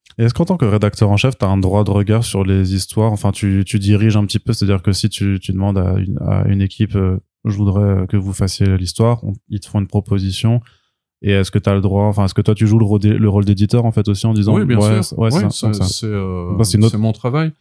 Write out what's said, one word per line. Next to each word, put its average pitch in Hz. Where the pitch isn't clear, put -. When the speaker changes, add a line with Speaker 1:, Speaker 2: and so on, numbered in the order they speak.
Speaker 1:
Et 113
est-ce 117
qu'en 170
tant 180
que 127
rédacteur 104
en 104
chef, 127
t'as 101
un 98
droit 98
de 98
regard 104
sur 98
les 95
histoires ? 110
Enfin, 101
tu, 98
tu 107
diriges 104
un 104
petit -
peu, -
c'est-à-dire 98
que 101
si 98
tu, 98
tu -
demandes 98
à 92
une, 92
à 95
une 98
équipe, 98
euh, « 95
Je 107
voudrais, 101
euh, 95
que 104
vous 98
fassiez 95
l'histoire », 113
on, 101
ils 104
te -
font 107
une 98
proposition. 101
Et 101
est-ce 98
que 104
t'as 98
le 98
droit, 98
enfin, 104
est-ce 92
que -
toi, 104
tu 110
joues 110
le 110
rôle 104
d'é-, 104
le 107
rôle 101
d'éditeur, 104
en 113
fait, 104
aussi, 101
en 113
disant, 104
Speaker 2:
Oui, 202
bien « 123
Speaker 1:
Ouais, 107
Speaker 2:
sûr. -
Speaker 1:
c'est, -
ouais, 113
Speaker 2:
Oui, 165
Speaker 1:
c'est 208
ça, 104
Speaker 2:
ça, -
Speaker 1:
donc 107
ça. » 98
Speaker 2:
c'est, -
euh, 95
Speaker 1:
Donc 101
ça, -
c'est 107
une 104
autre 113
Speaker 2:
c'est 107
mon 110
travail. 151